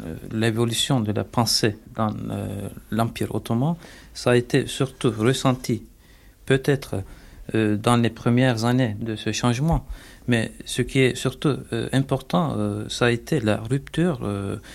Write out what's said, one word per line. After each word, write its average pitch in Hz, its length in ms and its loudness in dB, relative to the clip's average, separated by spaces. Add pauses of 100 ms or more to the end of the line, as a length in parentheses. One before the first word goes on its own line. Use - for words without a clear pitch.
(300)
l'évolution 117 720 0
de 107 100 0
la 104 140 0
pensée 113 540 0 (160)
dans, 110 200 -2 (160)
euh, 101 380 -6 (220)
l'Empire 113 440 -2
ottoman, 123 420 0 (360)
ça - 200 2
a 123 40 8
été 120 300 2
surtout - 440 -2
ressenti 123 760 0 (600)
peut-être, 139 520 2 (580)
euh, 107 240 2
dans 120 180 4
les 117 140 4
premières 120 560 2
années 123 340 2
de 113 160 -6
ce 110 160 -4
changement. 127 540 0 (420)
Mais 117 240 2 (140)
ce - 160 -2
qui 123 160 -2
est 131 160 4
surtout, 139 420 -2 (160)
euh, 117 220 -4
important, 139 640 0
euh, 104 320 -2
ça - 160 2
a 120 40 6
été 120 300 0
la 107 160 2
rupture, 135 680 -2
euh, 101 360 -4 (160)